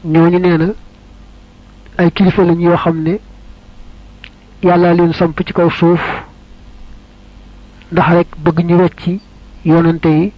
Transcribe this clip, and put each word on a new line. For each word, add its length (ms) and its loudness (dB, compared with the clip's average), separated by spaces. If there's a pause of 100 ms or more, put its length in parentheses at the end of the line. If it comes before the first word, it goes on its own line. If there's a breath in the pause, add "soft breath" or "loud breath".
Ñooñu, 360 2
nee 180 2
na, 100 0 (1300)
ay 140 2
kilifa 320 0
lañ 180 2
yoo 160 2
xam 260 -2
ne 160 -4 (1400)
Yàlla 300 2
leen 200 0
samp 320 -4
ci 80 -14
kaw 180 0
suuf, 300 0 (1900)
ndax 180 0
rek 180 2 (160)
bëgg 220 0
ñu 120 0
wecci 420 -2 (460)
yonante 440 2
yi 280 0